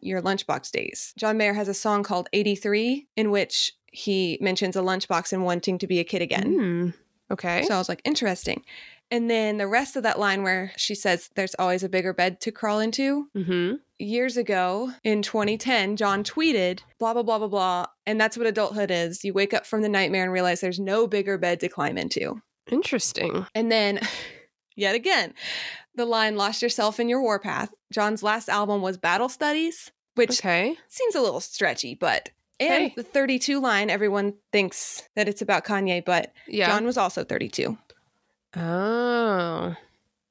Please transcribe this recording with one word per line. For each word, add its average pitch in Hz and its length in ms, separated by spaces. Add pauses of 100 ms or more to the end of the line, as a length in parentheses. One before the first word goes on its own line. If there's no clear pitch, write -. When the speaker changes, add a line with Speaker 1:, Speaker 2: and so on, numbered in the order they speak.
Speaker 1:
your 185 200
lunchbox - 500
days." - 460
John 214 200
Mayer 208 160
has 208 160
a 196 40
song 202 300
called 180 300
eighty-three, 208 840
in 214 160
which - 420 (180)
he 190 500
mentions 185 340
a 190 60
lunchbox 185 500
and 185 140
wanting 180 320
to 185 100
be 180 120
a 170 40
kid 175 180
again. 196 360
Speaker 2:
Mm, 175 360 (380)
okay. 180 360
Speaker 1:
So 220 80
I - 20
was 185 120
like, 180 140
"Interesting." 233 600 (440)
And 233 220
then 214 260
the 202 100
rest 247 280
of 262 80
that 220 160
line 196 240
where 190 340
she - 160
says, 185 420
"There's 190 220
always 185 260
a 190 60
bigger 185 240
bed 180 280
to 226 100
crawl 214 300
into." 269 540
Speaker 2:
Mm-hmm. 180 400 (240)
Speaker 1:
Years 233 380
ago, 202 540 (120)
in 214 200
twenty 214 340
ten, 214 400
John 202 260
tweeted, 202 580 (180)
"Blah, 226 140
blah, 240 100
blah, 220 160
blah, 214 80
blah. 185 380 (200)
And 214 160
that's 220 160
what 233 100
adulthood 208 440
is. 170 340
You 196 80
wake 196 200
up 214 120
from 220 160
the 214 80
nightmare 190 340
and 185 80
realize 180 300
there's 180 180
no 202 280
bigger 196 300
bed 175 240
to 170 80
climb 151 280
into." - 440 (280)
Speaker 2:
Interesting. - 840
Speaker 1:
And 226 160
then, 202 280 (400)
<laughs> - 360
yet 202 180
again, 240 400 (640)
the 240 100
line, 220 300
"Lost 202 260
yourself 220 380
in 233 100
your 247 120
warpath." 208 520 (180)
John's 214 300
last 214 280
album 202 320
was 185 160
Battle 190 320
Studies, 311 640 (240)
which 247 260
Speaker 2:
Okay. 190 360 (120)
Speaker 1:
seems 466 260
a 294 60
little 170 180
stretchy, 143 560
but, 139 340 (300)
and 330 300
Speaker 2:
Hey. - 80
Speaker 1:
the 240 60
thirty-two 269 580
line, 208 280
everyone 202 440 (180)
thinks - 520 (120)
that 208 140
it's 202 120
about 196 220
Kanye, 190 400
but - 300 (140)
Speaker 2:
Yeah. 190 200
Speaker 1:
John 208 180
was 247 120
also 185 260
thirty-two. - 540 (800)
Speaker 2:
Oh. 185 1200 (560)